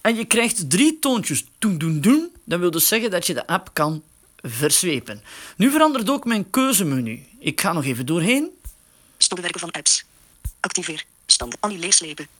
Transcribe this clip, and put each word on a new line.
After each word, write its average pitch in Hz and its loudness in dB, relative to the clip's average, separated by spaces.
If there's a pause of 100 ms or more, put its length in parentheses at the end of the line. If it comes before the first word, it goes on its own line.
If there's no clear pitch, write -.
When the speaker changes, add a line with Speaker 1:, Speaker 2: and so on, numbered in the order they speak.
Speaker 1:
En 226 2
je 220 -4
krijgt 220 0
drie 294 4
toontjes. 226 0 (140)
Doen, 196 2
doen, 156 0
doen. 302 4
Dat 170 -2
wil 175 2
dus 160 0
zeggen 220 2
dat 175 -2
je 175 -2
de 123 -6
app 170 -2
kan 156 0 (380)
verslepen. 123 0 (320)
Nu 247 4
verandert 285 2
ook 277 -2
mijn 220 0
keuzemenu. 143 0 (140)
Ik 165 -4
ga 190 0
nog 147 -2
even 127 -4
doorheen. 208 0 (680)
Speaker 2:
Stop - 0
bewerken 175 -6
van 170 -8
apps. - 0 (560)
Activeer. 165 -4 (220)
Stand. - 0
Annuleer 196 -2
slepen. 151 -2 (120)